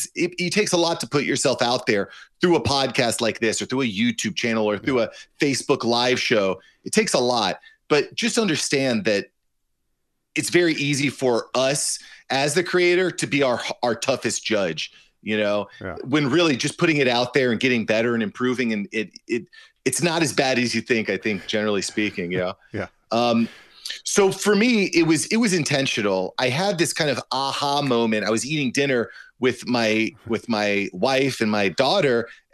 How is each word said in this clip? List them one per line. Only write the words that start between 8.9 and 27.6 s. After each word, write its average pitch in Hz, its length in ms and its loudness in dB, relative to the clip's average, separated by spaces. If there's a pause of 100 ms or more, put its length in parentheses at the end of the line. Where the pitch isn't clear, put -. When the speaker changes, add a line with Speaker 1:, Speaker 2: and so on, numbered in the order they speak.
Speaker 1:
that 101 220 0 (1080)
it's 143 160 -4
very 170 240 4
easy 143 340 0
for 120 440 0
us 135 460 -2 (340)
as 143 220 0
the 185 80 2
creator 175 480 2
to - 160 -6
be 139 160 0
our, 120 180 2 (220)
our 120 120 2
toughest 123 480 -2
judge, 92 480 -2 (300)
you 107 160 -4
know, 104 300 0 (120)
Speaker 2:
Yeah. 95 240 -10
Speaker 1:
when 143 280 0
really 160 260 2
just - 220 -4
putting 160 180 2
it 135 100 2
out 123 260 0
there 131 180 4
and 107 80 0
getting 123 260 2
better 117 300 2
and 113 80 0
improving. 120 500 -2
And 101 180 -4
it, 110 200 -6 (160)
it, 120 160 -2 (420)
it's - 160 -2
not 165 220 0
as 120 100 -2
bad 131 240 2
as 123 160 0
you 113 80 -2
think, 110 300 0
I 95 60 0
think, 104 280 -4
generally 104 380 -2
speaking, 98 480 -4
you 92 80 -2
know? 90 140 -4 (100)
Speaker 2:
<laughs> - 100 -20
Yeah. 101 140 -8 (240)
Speaker 1:
Um, 117 360 2 (560)
so 196 280 2
for 202 240 0
me, 214 300 4 (100)
it 165 100 6
was, 156 220 2
it 214 100 -2
was 226 160 2
intentional. 120 840 0
I 127 100 0
had 175 300 -2
this 175 120 0
kind 151 200 -2
of 113 100 -2 (100)
aha 139 520 -2